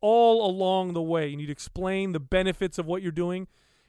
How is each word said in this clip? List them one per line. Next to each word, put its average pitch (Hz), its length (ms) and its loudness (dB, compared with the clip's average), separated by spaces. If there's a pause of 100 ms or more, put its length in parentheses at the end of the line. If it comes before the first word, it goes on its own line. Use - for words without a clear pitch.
all 226 440 6
along 185 480 0
the 170 100 -2
way. 160 260 -2
You 143 80 -8
need 147 100 -8
to 143 60 -8
explain 190 600 -4
the 160 80 -4
benefits 185 580 -2
of 165 80 -4
what 185 160 -4
you're 175 100 -6
doing 180 360 -4 (400)